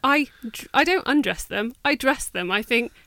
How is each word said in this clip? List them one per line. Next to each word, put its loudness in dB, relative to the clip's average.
I, 2
dr-, -12
I 6
don't 2
undress 0
them. -4
I 2
dress 0
them. -6
I 0
think, 0